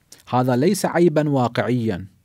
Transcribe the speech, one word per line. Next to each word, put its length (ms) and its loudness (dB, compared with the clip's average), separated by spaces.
هذا 260 0
ليس 300 0
عيبا 440 2
واقعيا، 800 -2